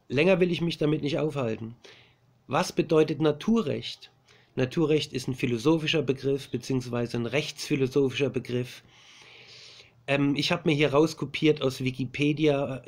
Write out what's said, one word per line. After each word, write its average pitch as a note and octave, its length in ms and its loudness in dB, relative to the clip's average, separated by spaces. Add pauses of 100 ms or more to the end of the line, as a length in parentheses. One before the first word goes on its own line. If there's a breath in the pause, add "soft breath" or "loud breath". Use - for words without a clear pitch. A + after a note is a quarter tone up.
Länger E3+ 320 4
will F3+ 120 2
ich E3 80 -4
mich E3 160 -2
damit D3+ 260 0
nicht C#3+ 160 -2
aufhalten. A#2 560 -4 (720 loud breath)
Was D3+ 240 0
bedeutet D#3 460 2
Naturrecht? D3+ 920 0 (440 soft breath)
Naturrecht C#3+ 600 0
ist B2+ 120 -6
ein C3 80 -2
philosophischer D3 680 2
Begriff, C3+ 480 -2
beziehungsweise B2 640 -4
ein A#2+ 80 -2
rechtsphilosophischer C3+ 1040 0
Begriff. B2 540 -6 (1200 loud breath)
Ähm, C#3 300 2
ich D3 160 -2
hab F3 140 -2
mir D#3 80 4
hier C#3+ 180 2
rauskopiert D3+ 680 2
aus C3 200 -2
Wikipedia, C#3 1040 0